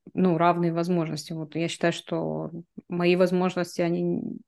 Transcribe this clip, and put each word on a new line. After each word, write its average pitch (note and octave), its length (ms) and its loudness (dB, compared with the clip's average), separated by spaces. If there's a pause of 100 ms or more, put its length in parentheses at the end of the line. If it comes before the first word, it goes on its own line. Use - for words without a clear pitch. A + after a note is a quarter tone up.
(140)
ну, F3+ 240 4
равные E3+ 340 4
возможности. E3 600 -2
Вот D#3 220 -8
я E3 120 -2
считаю, E3+ 260 0
что D#3+ 560 -6 (380)
мои F3 280 2
возможности, F3+ 680 0
они F3 400 0 (260)